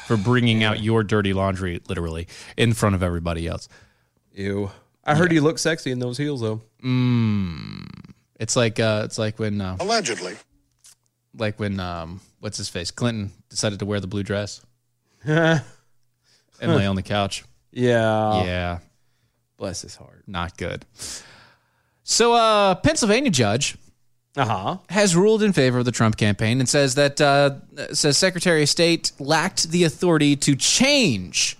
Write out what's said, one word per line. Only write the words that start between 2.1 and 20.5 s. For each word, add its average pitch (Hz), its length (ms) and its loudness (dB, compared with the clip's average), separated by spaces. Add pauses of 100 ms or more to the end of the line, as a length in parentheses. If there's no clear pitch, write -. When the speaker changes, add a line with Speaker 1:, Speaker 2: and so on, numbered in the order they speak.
Speaker 1:
in 113 160 2
front 104 220 2
of 92 80 0
everybody 85 440 -2
else. 87 220 -8 (640)
Speaker 2:
Ew. 98 380 -6 (340)
I 151 100 2
heard 170 160 4
Speaker 1:
Yeah. 165 60 4
Speaker 2:
he 151 40 4
looked 151 200 2
sexy 160 300 -2
in 127 80 -4
those 123 200 -4
heels, 143 220 -4
though. 110 200 -4 (240)
Speaker 1:
Mm. 104 1000 0 (520)
It's - 180 -6
like, 117 240 2
uh, 110 240 2
it's - 140 -8
like 107 200 -4
when, 104 220 -4
uh, 92 200 -6
Speaker 3:
Allegedly. 180 560 -4 (1000)
Speaker 1:
like 104 220 -4
when, 98 220 -4
um, 87 400 -8 (200)
what's 107 180 -8
his 104 100 -8
face? 87 220 -8
Clinton 110 420 -4 (180)
decided 104 300 -4
to 104 60 -4
wear 104 140 -2
the 95 60 -8
blue 101 160 -4
dress 101 380 -6 (340)
Speaker 2:
<laughs> - 300 -20
Speaker 1:
and 160 380 2 (960)
lay 120 260 2
on 98 100 0
the 95 60 -4
couch. 101 420 -4 (280)
Speaker 2:
Yeah. 110 720 2
Speaker 1:
Yeah. 90 340 -4 (800)
Speaker 2:
Bless 95 260 -8
his - 140 -18
heart. - 300 -20
Speaker 1:
Not 90 300 -8